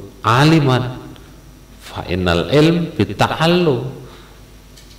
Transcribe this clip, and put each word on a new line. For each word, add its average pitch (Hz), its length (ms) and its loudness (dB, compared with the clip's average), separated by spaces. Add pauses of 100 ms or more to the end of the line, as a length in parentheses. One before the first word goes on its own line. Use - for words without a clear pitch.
(220)
aliman 127 760 2 (1080)
Innal 87 480 0
ilm 160 400 2
bitta'allum. 131 880 0 (1160)